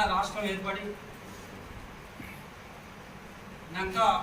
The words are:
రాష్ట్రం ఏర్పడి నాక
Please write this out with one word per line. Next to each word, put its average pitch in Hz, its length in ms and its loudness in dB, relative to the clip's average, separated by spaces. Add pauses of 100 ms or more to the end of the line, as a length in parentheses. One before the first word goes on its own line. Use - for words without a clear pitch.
(140)
రాష్ట్రం 202 380 2
ఏర్పడి 196 320 0 (3000)
నాక 185 220 0 (260)